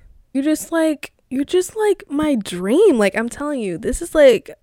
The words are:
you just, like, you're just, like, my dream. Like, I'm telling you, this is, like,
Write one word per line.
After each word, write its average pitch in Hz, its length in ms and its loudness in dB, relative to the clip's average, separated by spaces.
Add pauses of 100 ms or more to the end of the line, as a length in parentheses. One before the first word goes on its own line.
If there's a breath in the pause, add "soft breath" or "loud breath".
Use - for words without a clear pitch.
(320 loud breath)
you 269 100 -4
just, 302 300 -2
like, 320 400 -2 (160)
you're 269 160 -4
just, 359 320 -2
like, 427 320 0
my 302 260 -2
dream. 226 640 2
Like, 202 180 2
I'm 226 120 -4
telling 285 320 -6
you, 180 180 -6
this 233 240 -6
is, - 120 -14
like, 269 360 4 (120)